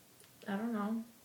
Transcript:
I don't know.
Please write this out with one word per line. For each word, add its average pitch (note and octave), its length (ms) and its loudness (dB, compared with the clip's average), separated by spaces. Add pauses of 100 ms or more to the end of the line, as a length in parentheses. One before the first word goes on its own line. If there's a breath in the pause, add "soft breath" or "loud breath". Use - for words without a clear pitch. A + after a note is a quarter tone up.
(480)
I G#3 100 0
don't A#3 160 0
know. A3 300 2 (220)